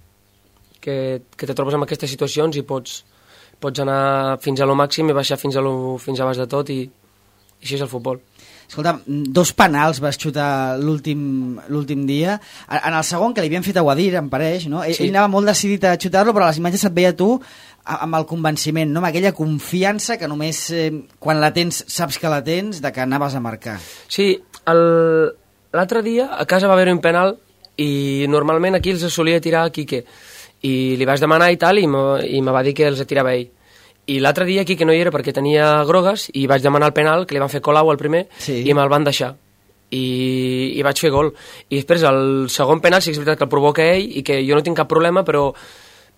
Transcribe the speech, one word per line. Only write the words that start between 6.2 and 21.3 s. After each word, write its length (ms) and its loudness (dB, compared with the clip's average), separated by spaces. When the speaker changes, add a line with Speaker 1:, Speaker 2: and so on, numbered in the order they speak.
Speaker 1:
a 80 0
baix 120 -4
de 80 -4
tot 240 -4
i, 120 -6
i 840 -20
així 100 -6
és 80 -4
el 60 -10
futbol. 300 -6
Speaker 2:
Escolta, 220 -4
dos 540 0
penals 400 2
vas 180 -4
xutar 640 -4
l'últim, 800 -4
l'últim 380 -4
dia. 300 -2
En, 80 -2
en 220 -2
el 40 -2
segon, 300 -2
que 80 -2
li 80 -2
havien 160 -4
fet 100 -2
a 60 2
Guadir, 340 2
em 140 -4
pareix, 400 -4
no? 160 -4
Ell, 80 -2
Speaker 1:
Sí. 140 -4
Speaker 2:
ell 80 0
anava 160 4
molt 180 2
decidit 400 0
a 80 2
xutar-lo, 340 2
però 140 4
a 60 2
les 100 -4
imatges 240 0
se't 80 -2
veia 240 4
tu 160 2
a-, 720 -10
amb 140 -6
el 100 -6
convenciment, 640 -2
no? 80 -2
Amb 80 0
aquella 240 0
confiança 880 -2
que 80 -6
només, 400 -6
eh, 160 -2
quan 240 0